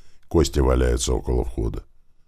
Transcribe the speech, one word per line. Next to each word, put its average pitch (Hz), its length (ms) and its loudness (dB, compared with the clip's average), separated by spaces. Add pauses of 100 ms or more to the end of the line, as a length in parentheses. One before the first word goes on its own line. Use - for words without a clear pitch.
(280)
"Кости 73 320 2
валяются 64 540 2
около 60 300 -2
входа. - 420 -6 (420)